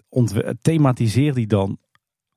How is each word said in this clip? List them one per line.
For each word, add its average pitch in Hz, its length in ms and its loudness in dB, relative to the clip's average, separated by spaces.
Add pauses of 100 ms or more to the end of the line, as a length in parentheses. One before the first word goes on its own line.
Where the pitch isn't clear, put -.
ontwe-, 117 520 -2
thematiseer 135 720 2
die 117 140 -4
dan 101 300 -2 (600)